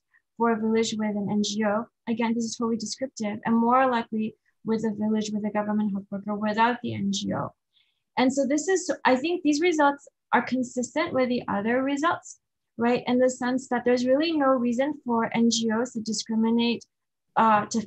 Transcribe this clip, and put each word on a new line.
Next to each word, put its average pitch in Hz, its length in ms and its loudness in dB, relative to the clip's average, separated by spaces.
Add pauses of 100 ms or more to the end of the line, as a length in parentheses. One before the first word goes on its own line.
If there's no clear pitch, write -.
(380)
for 233 140 2
a 214 60 0
village 220 400 0
with 214 160 -2
an 202 160 -4
N 208 140 2
G 208 200 -2
O. 214 220 0 (220)
Again, 226 260 -2
this 233 100 -2
is 226 120 -8
totally 226 220 -2
descriptive, 214 680 -6
and 226 100 2
more 247 340 4
likely 226 460 -2 (300)
with 220 200 -2
a 220 140 -2
village 214 320 0
with 208 140 -4
a 214 60 -4
government 208 420 -2
health 196 180 -6
worker 202 240 -6
without 214 480 0
the 226 120 -6
N 202 180 -2
G 202 220 -4
O. - 180 -6 (640)
And 254 160 4
so 277 140 0
this 302 200 -2
is, 370 240 0 (140)
I 262 100 4
think 320 280 -2
these 294 180 2
results 302 480 2 (240)
are 240 100 4
consistent 247 720 -4
with 254 160 0
the 247 180 -2
other 220 360 -2
results, 285 580 -2 (360)
right? 233 300 0
In 247 120 2
the 254 120 4
sense 254 380 -4
that 240 160 -2
there's 247 220 2
really 294 260 2
no 294 140 2
reason 262 480 2 (100)
for 233 280 0
N 233 180 4
G 226 200 0
Os 233 220 -2
to 226 80 -8
discriminate, 226 840 0 (520)
uh, 214 300 4
to 226 200 -4